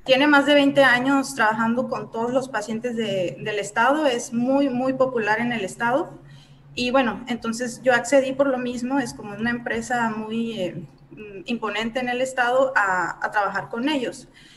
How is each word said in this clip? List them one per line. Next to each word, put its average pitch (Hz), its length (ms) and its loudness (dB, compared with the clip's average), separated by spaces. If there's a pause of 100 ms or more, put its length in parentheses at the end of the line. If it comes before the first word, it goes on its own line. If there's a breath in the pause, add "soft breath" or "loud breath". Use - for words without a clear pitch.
tiene 262 220 6
más 285 180 6
de 285 80 6
veinte 277 300 6
años 262 500 4
trabajando 226 560 0
con 220 220 -6
todos 233 200 -4
los 262 160 0
pacientes 226 480 -6
de, 196 460 -4
del 208 160 -6
estado, 247 480 2
es 240 260 0
muy, 262 380 2
muy 254 240 -2
popular 247 460 0
en 240 120 -2
el 220 140 -4
estado. 233 540 -2 (540 soft breath)
Y 247 180 -2
bueno, 254 360 0
entonces 226 560 -6
yo 254 100 4
accedí 262 380 2
por 269 160 2
lo 254 100 0
mismo, 247 420 -4
es 233 140 -4
como 208 200 -12
una 220 160 -2
empresa 240 600 -2
muy, 220 480 -4
eh, 180 280 -6 (240)
mm, 202 380 -16
imponente 226 520 -4
en 247 80 -2
el 247 140 -2
estado 254 560 2
a, 185 440 0
a 214 100 -4
trabajar 190 360 -2
con 240 220 -4
ellos. 262 400 -4 (280 soft breath)